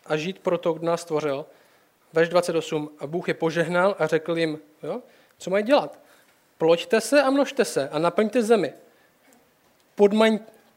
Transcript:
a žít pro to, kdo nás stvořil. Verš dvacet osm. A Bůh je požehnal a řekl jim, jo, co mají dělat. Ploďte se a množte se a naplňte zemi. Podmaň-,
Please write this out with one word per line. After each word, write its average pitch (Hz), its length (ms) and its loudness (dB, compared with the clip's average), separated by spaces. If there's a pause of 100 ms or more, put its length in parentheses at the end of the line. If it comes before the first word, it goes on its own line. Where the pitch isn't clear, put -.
a 156 120 -2
žít 180 220 -6
pro 175 180 -2
to, 170 160 -2
kdo 160 120 -8
nás 170 160 -2
stvořil. 147 440 -4 (680)
Verš 165 160 2
dvacet 175 260 0
osm. 151 340 -4 (100)
A 143 80 -10
Bůh 165 200 -6
je 175 60 -2
požehnal 170 680 0
a 160 80 0
řekl 165 300 -2
jim, 156 220 -2 (240)
jo, 190 180 -8 (360)
co - 120 -12
mají 202 140 0
dělat. 226 360 0 (580)
Ploďte 170 440 2
se 285 220 2
a 269 60 2
množte 269 360 2
se 143 240 -4
a 151 100 -4
naplňte 208 440 0
zemi. 208 300 2 (1200)
Podmaň-, 214 440 4 (380)